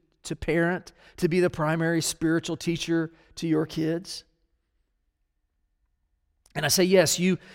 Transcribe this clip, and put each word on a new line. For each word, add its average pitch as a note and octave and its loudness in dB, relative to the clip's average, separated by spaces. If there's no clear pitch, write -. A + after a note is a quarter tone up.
to D#3 -8
parent, E3+ -2
to F3 2
be F3+ 2
the F3 2
primary E3 0
spiritual E3 -2
teacher E3 -2
to E3+ -6
your D#3 0
kids. E3 -6
And D3+ -2
I C#3 2
say, F#3 2
yes, F3+ 4
you, F3+ 2